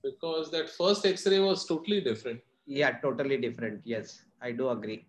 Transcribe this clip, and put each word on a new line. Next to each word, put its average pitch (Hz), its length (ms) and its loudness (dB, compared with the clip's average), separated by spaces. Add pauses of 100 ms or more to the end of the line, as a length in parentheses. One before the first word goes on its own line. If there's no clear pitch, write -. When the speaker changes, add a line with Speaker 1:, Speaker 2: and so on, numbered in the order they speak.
Speaker 1:
Because 160 480 -4
that 165 180 -2
first 202 360 2
X-ray 190 340 4
was 190 260 4
totally 190 360 0
different. 120 400 -4 (240)
Speaker 2:
Yeah, 139 340 2
totally 139 380 0
different. 117 460 -4
Yes, 110 400 -8 (180)
I 123 120 -6
do 131 160 0
agree. 110 380 -6